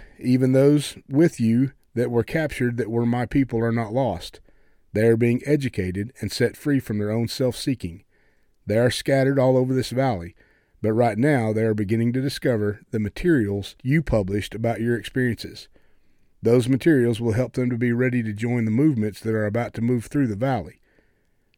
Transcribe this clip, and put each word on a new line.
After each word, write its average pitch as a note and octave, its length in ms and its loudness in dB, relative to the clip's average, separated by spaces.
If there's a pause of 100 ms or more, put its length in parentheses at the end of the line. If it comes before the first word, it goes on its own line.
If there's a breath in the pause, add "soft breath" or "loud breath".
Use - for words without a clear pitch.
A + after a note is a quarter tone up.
(180)
even B2+ 360 2
those C#3 440 4 (120)
with D3+ 320 2
you A#2 320 2 (200)
that A#2+ 160 -2
were A#2+ 140 0
captured B2+ 540 -2
that A2 120 -4
were A#2 160 0
my A#2+ 200 0
people B2+ 340 0
are A#2 120 0
not A2+ 200 -4
lost. A2+ 480 -4 (540)
They A2 140 4
are A#2 100 6
being A#2+ 280 2
educated G#2 760 -2
and B2+ 100 -4
set A#2 240 -2
free C#3+ 240 0
from G#2+ 200 -4
their G#2 120 -2
own A#2 160 0
self-seeking. A2+ 800 -4 (600)
They G#2 120 0
are A#2+ 140 2
scattered C3+ 460 0
all C3 200 4
over B2+ 160 0
this B2+ 160 -2
valley, A#2+ 460 -4 (460 soft breath)
but A2 120 2
right A2+ 240 2
now B2 340 2
they A2 120 0
are A2 100 2
beginning A2+ 400 0
to C3 80 -2
discover A2 580 -2 (120)
the A2 80 -2
materials G#2 840 -2
you D3+ 180 2
published G2+ 540 -2
about A2+ 240 -2
your A#2+ 160 -2
experiences. - 720 -4 (760)
Those A#2+ 280 4
materials B2 500 2
will A#2 140 0
help A#2+ 200 -2
them B2 160 -2
to B2 80 -4
be A#2+ 140 0
ready B2 320 0
to A2 80 -6
join A#2 320 -2
the A2 80 0
movements A2+ 480 2
that A2+ 140 -4
are G#2+ 120 0
about A2+ 280 -4
to A2 80 -8
move A#2 240 0
through C#3+ 220 0
the G#2 100 -4
valley. B2 420 -4 (800)